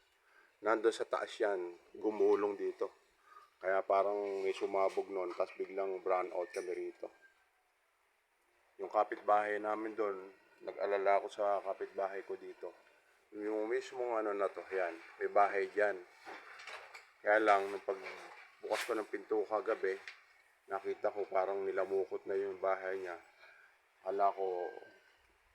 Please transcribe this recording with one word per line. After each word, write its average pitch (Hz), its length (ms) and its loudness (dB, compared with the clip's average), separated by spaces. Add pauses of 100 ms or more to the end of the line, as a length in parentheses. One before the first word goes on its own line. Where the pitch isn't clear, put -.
(600)
nandun 110 320 4
sa - 160 -4
taas - 320 -2
yan, 90 320 0 (240)
gumulong 104 560 4
dito. 95 400 -4 (640)
Kaya 95 240 2
parang 98 640 2
may 95 80 2
sumabog 98 560 0
noon, 90 240 -4
tapos - 240 -2
biglang 95 480 -4
brown 90 320 2
out 87 160 -4
kami 90 240 -6
rito. 87 320 -8 (1700)
Yung 98 140 -8
kapitbahay 104 640 2
namin 107 400 -4
doon, 101 200 0 (440)
nag-alala 98 600 2
ako 104 80 -4
sa 101 340 0
kapitbahay 98 640 -4
ko 95 100 -6
dito. 92 320 -12 (640)
Yung 107 380 -2
mismong 123 500 -2
ano 104 140 -2
na 98 100 0
to, 90 240 -4
yan, 90 240 0 (280)
may 98 100 0
bahay 98 420 6
dyan. 101 240 2 (1300)
Kaya 107 160 6
lang, 101 300 6
nung 98 100 -6
pagbukas - 1040 -6
ko 120 80 0
ng 107 160 -4
pinto 104 400 0
kagabi, 98 480 0 (720)
nakita 98 400 -2
ko 101 200 -2
parang 95 360 2
nilamukot 95 640 0
na 98 80 0
yung 95 240 -4
bahay 95 400 0
niya. 87 160 -8 (880)
Akala 98 320 2
ko, 90 320 -2 (840)